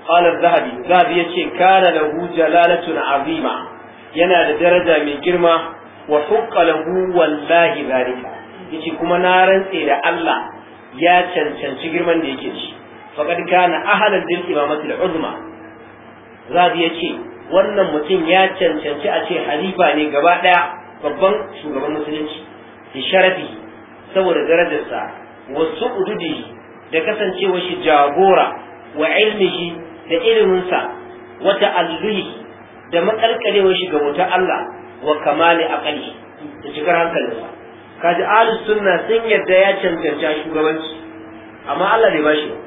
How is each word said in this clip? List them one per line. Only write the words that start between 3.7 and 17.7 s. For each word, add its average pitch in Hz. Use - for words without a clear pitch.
Yana 175
da 147
daraja 170
mai 147
girma 170
wa 147
hukka 196
lahu 170
wallahi 156
zalika. 127
Yace 160
kuma 175
na 185
rantse 190
da 139
Allah 165
ya 170
cancanci 147
girman 165
da 139
yake 131
ci. -
Faqad 151
kana 175
ahlan 202
lil 170
imamati 151
al-uzma. 160
Zahabi 170
yace 165
wannan 202